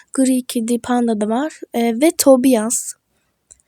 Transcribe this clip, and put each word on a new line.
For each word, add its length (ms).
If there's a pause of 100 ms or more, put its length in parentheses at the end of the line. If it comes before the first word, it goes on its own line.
(120)
Gri 300
Kedi, 360
Panda 420
da 80
var. 320 (140)
E, 260
ve 180
Tobias. 760 (760)